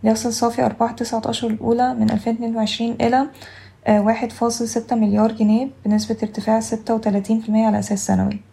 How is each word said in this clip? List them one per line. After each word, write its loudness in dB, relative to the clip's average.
ليصل 0
صافي 0
أرباح 0
تسعة -4
أشهر -4
الأولى 0
من 2
ألفين -2
اتنين -4
وعشرين -2
إلى، 2
آه، 4
واحد 0
فاصل -2
ستة -2
مليار 2
جنيه 2
بنسبة 0
ارتفاع 0
ستة -4
وتلاتين 0
في -10
المية 4
على 2
أساس -2
سنوي. 0